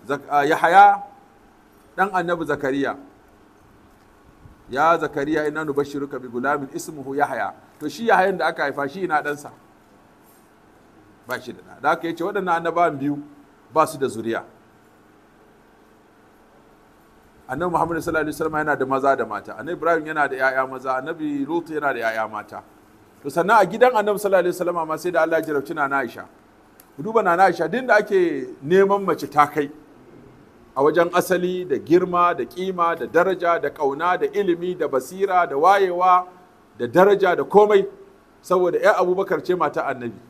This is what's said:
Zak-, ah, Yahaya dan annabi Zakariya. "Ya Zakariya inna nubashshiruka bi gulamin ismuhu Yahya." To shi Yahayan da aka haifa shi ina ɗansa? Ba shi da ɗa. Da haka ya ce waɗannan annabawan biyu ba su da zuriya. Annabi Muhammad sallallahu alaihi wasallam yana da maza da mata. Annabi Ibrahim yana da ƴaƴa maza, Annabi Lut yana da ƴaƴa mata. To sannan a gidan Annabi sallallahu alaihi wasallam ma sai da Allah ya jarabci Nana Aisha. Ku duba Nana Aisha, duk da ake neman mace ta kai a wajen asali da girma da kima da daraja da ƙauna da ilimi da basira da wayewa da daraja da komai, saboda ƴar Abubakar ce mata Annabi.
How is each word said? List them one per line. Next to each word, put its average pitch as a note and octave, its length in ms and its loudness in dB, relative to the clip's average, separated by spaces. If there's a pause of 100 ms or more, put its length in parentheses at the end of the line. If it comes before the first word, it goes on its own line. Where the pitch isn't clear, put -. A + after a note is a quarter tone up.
Zak-, C#3 220 -6
ah, C#3+ 140 2
Yahaya F#3 600 6 (920)
dan F#3+ 160 0
annabi F3 320 -2
Zakariya. C3+ 500 -4 (1700)
"Ya D#3 280 2
Zakariya D3+ 500 -2
inna D#3 180 -4
nubashshiruka C#3+ 560 -4
bi B2+ 60 -16
gulamin C3+ 460 -4
ismuhu C#3+ 440 -12
Yahya." B2+ 360 -2 (260)
To D3 100 -8
shi A3+ 180 -10
Yahayan F#3+ 300 2
da D#3+ 100 -2
aka E3 160 -2
haifa C#3 240 -4
shi F#3 160 -8
ina D#3 180 0
ɗansa? D3 280 -8 (1800)
Ba B2 140 -8
shi A#2+ 100 -16
da F2+ 80 -16
ɗa. - 220 -20
Da C#3+ 80 0
haka E3 180 -2
ya E3 80 -6
ce E3 80 -8
waɗannan F#3 400 -2
annabawan E3 340 0
biyu C#3+ 220 -4 (540)
ba D3+ 140 2
su D3+ 100 -12
da C3 100 -2
zuriya. A2 360 -6 (3000)
Annabi E3 220 -4
Muhammad E3 260 0
sallallahu D#3+ 300 -2
alaihi D3 80 -8
wasallam D#3 240 -4
yana D3 200 0
da C3 60 0
maza C3+ 300 2
da A#2+ 100 -4
mata. G#2 300 -10
Annabi C3 180 -10
Ibrahim D#3+ 320 -2
yana D#3 240 -2
da C3 60 -6
ƴaƴa C3 340 0
maza, C3 280 -10
Annabi D3 500 -6
Lut E3 220 -4
yana D3 240 -2
da A#2 60 -4
ƴaƴa A2 320 -4
mata. G#2 320 -12 (600)
To D3 60 -8
sannan G3 320 4
a F#3+ 40 4
gidan A3 280 4
Annabi G#3 260 0
sallallahu F#3+ 240 2
alaihi F3 120 -2
wasallam F3 320 -4
ma D#3 100 -4
sai F3+ 140 -6
da D#3+ 100 2
Allah E3 180 2
ya D3+ 60 -4
jarabci D3 300 -4
Nana C#3 220 -2
Aisha. A2+ 280 -6 (720)
Ku C#3 60 -10
duba A3 200 0
Nana F3+ 220 4
Aisha, E3+ 260 0
duk B3+ 160 -4
da A3 100 4
ake E3+ 500 0 (180)
neman G3 400 4
mace D3+ 260 -2
ta D3 160 4
kai C#3+ 220 -2 (1040)
a C3 80 0
wajen E3+ 300 4
asali F3+ 540 0
da C#3 100 0
girma F3 600 2
da A#2+ 60 -4
kima F3 560 -2
da E3 80 -4
daraja E3+ 540 2
da C#3+ 80 -2
ƙauna D#3+ 500 -2
da D3 80 0
ilimi F3+ 500 -2
da D3+ 100 -2
basira F3+ 600 0
da C#3+ 80 -8
wayewa F3+ 720 4 (520)
da A#2+ 100 -4
daraja F3+ 500 6
da C#3 60 -2
komai, G3+ 440 6 (560)
saboda F3+ 340 0
ƴar F3+ 180 4
Abubakar F3+ 460 0
ce F3+ 140 -2
mata D#3 280 -2
Annabi. A#2+ 360 -8 (100)